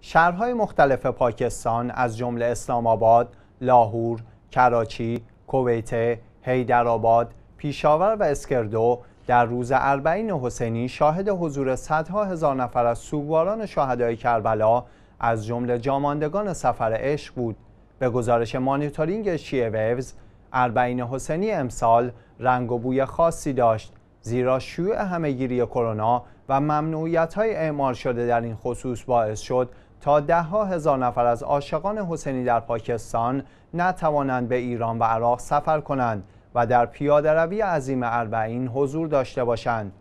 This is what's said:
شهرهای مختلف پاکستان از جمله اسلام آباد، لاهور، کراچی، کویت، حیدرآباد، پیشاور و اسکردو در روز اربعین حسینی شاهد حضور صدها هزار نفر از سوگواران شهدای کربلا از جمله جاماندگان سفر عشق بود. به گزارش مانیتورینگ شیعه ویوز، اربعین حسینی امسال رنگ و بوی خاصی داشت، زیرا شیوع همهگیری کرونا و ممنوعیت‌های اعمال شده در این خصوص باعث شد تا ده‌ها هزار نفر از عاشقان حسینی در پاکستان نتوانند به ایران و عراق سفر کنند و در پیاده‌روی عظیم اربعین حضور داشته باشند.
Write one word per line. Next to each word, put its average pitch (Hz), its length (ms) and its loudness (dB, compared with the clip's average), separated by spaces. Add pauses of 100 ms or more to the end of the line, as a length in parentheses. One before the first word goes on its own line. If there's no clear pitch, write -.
شهرهای 180 460 2
مختلف 151 520 2
پاکستان 120 840 -2
از 120 260 -2
جمله 120 280 -4
اسلام 120 420 -2
آباد، 113 480 4 (260)
لاهور، 117 640 4 (280)
کراچی، 117 720 2 (240)
کویت، 117 720 0 (240)
حیدرآباد، 117 920 2 (240)
پیشاور 156 580 2
و 208 80 -2
اسکردو 120 760 0 (280)
در 123 180 6
روز 120 300 -4
اربعین 143 560 0
حسینی 123 580 -4
شاهد 160 400 0
حضور 143 460 -2
صدها 160 500 -2
هزار 160 300 0
نفر 123 300 0
از 117 120 2
سوگواران 160 680 -2
شهدای 123 500 0
کربلا 113 680 2 (360)
از 117 260 0
جمله 120 340 -2
جاماندگان 147 760 -2
سفر 117 400 0
عشق 143 420 -4
بود. 117 200 -4 (440)
به 127 100 0
گزارش 117 460 0
مانیتورینگ 147 800 -2
شیعه 127 340 -2
ویوز، 113 440 -2 (400)
اربعین 123 480 2
حسینی 156 500 -4
امسال 123 600 2 (280)
رنگ 123 320 0
و 120 60 -2
بوی 127 280 0
خاصی 165 480 -2
داشت، 117 400 0 (280)
زیرا 127 380 0
شیوع 175 360 -4
همهگیری 135 720 -2
کرونا 113 580 0 (260)
و 135 100 2
ممنوعیت‌های 160 960 -2
اعمال 147 380 -2
شده 120 340 -2
در 117 140 2
این 117 140 -6
خصوص 120 480 -6
باعث 110 360 0
شد 127 300 -2 (320)
تا 147 180 4
ده‌ها 170 460 0
هزار 160 320 0
نفر 123 280 0
از 120 180 2
عاشقان 156 540 -2
حسینی 151 460 -4
در 120 160 2
پاکستان 117 840 -4 (300)
نتوانند 151 760 0
به 127 60 0
ایران 117 440 -2
و 117 40 2
عراق 117 360 2
سفر 151 420 0
کنند 123 420 -2 (320)
و 120 100 4
در 120 200 4
پیاده‌روی 156 760 2
عظیم 139 420 -2
اربعین 117 640 -2
حضور 139 400 -2
داشته 135 360 0
باشند. 113 580 -2